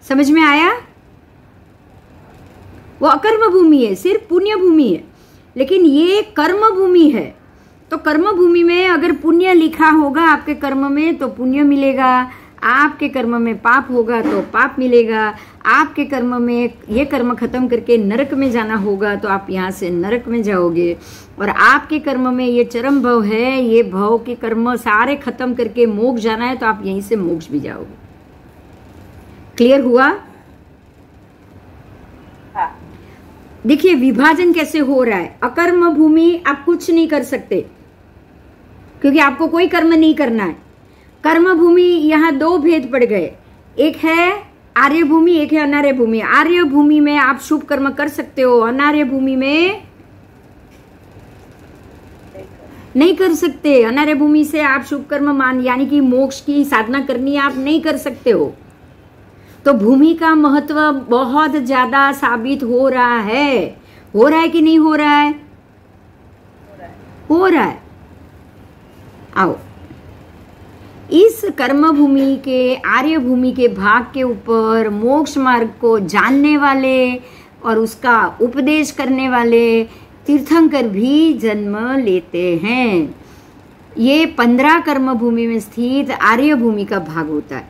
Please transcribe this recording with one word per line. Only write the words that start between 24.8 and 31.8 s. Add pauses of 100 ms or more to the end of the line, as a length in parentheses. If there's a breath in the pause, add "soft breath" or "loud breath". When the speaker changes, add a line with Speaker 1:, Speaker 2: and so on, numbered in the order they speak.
Speaker 1:
खत्म
करके
मोक्ष
जाना
है
तो
आप
यहीं
से
मोक्ष
भी
जाओगे। (1600)
Clear
हुआ? (2500)